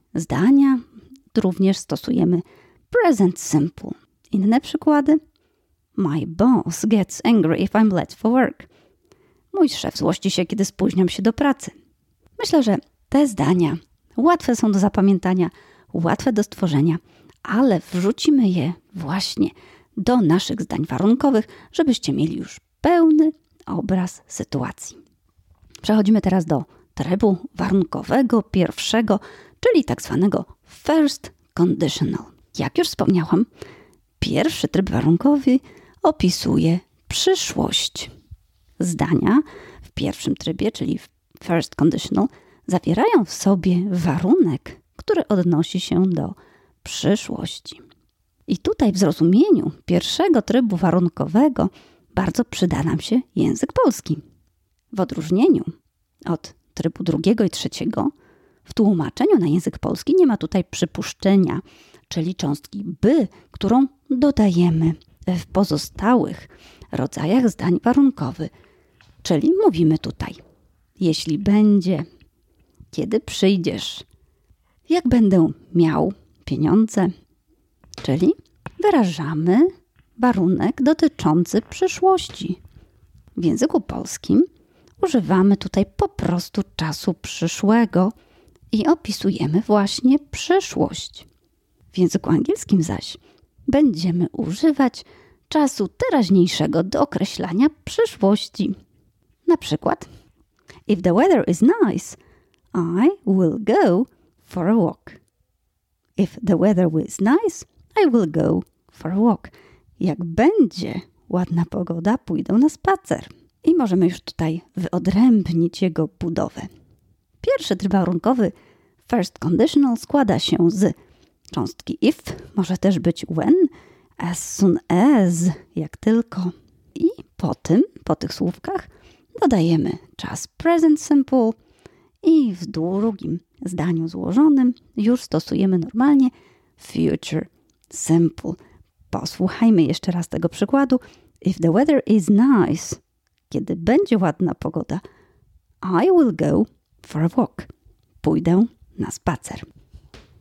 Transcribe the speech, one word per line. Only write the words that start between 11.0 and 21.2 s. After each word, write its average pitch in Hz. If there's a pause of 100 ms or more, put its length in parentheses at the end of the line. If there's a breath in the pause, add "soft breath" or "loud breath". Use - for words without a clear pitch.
się -
do 226
pracy. - (680)
Myślę, 339
że 202 (320)
te 277
zdania 175 (400)
łatwe 285
są 214
do 196
zapamiętania, 185 (440 soft breath)
łatwe 170
do 208
stworzenia, 160 (460 soft breath)
ale 214 (140)
wrzucimy 214
je 170 (220)
właśnie 170 (480 soft breath)
do 233
naszych 170
zdań -
warunkowych, 226 (240 loud breath)